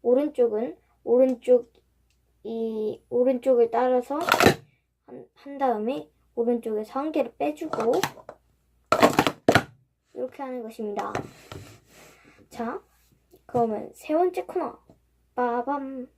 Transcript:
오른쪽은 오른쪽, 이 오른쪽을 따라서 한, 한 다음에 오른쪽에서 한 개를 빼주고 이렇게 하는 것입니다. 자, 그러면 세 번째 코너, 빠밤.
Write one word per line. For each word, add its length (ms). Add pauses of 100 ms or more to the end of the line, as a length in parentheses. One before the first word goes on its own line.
오른쪽은 720 (280)
오른쪽, 680 (680)
이 680
오른쪽을 600
따라서 480 (880)
한, 260
한 260
다음에 520 (240)
오른쪽에서 640
한 140
개를 260
빼주고 540 (2250)
이렇게 300
하는 200
것입니다. 500 (1400)
자, 320 (640)
그러면 480
세 180
번째 320
코너, 340 (560)
빠밤. 840